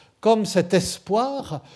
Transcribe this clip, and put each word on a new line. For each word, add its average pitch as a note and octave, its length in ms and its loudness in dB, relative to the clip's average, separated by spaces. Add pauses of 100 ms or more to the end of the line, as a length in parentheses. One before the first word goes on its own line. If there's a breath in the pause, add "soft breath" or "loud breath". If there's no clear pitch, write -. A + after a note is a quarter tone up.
(200 soft breath)
comme A3 260 2
cet F3+ 260 0
espoir G#3 880 -2 (160 loud breath)